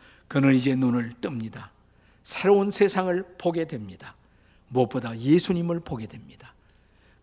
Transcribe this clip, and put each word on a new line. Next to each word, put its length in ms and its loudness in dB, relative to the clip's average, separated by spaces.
그는 260 4
이제 220 2
눈을 460 0
뜹니다. 480 -10
새로운 480 2
세상을 680 0
보게 280 -2
됩니다. 500 -14
무엇보다 500 -2
예수님을 640 2
보게 300 -10
됩니다. 460 -20